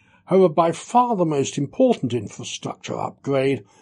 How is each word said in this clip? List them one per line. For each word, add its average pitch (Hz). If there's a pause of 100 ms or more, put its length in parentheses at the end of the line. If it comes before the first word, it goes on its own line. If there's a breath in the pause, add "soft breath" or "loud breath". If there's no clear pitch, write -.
(260 soft breath)
However, 185
by 165
far 240
the 180
most 143
important 143
infrastructure -
upgrade 135 (160 soft breath)